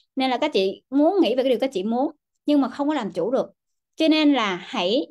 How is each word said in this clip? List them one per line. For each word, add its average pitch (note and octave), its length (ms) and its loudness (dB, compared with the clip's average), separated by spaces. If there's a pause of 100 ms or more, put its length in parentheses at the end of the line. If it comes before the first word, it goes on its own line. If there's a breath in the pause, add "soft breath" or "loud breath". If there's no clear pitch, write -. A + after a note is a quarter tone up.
(160)
Nên C4 140 0
là B3 80 -2
các D4+ 140 -2
chị F#3+ 380 -2
muốn D#4 300 2
nghĩ B3 140 0
về B3+ 80 0
cái C4 80 2
điều A3+ 80 0
các C4+ 140 -2
chị F#3 120 -4
muốn, B3 260 -2 (360)
nhưng D4 140 4
mà C4 80 0
không C#4+ 200 -4
có D#4 60 0
làm G#3 180 -4
chủ F#3 180 -4
được. B3 160 0 (500)
Cho D#4+ 120 2
nên D#4 240 4
là G#3 240 0
hãy G#3 540 -2